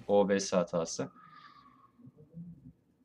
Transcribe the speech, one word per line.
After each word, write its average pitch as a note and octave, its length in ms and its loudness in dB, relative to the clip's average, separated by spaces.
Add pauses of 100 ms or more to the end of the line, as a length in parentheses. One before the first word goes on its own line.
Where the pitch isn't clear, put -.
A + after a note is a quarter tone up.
O G2+ 220 4
B G2 100 2
S G2 180 -2
hatası. F2 540 -2 (1900)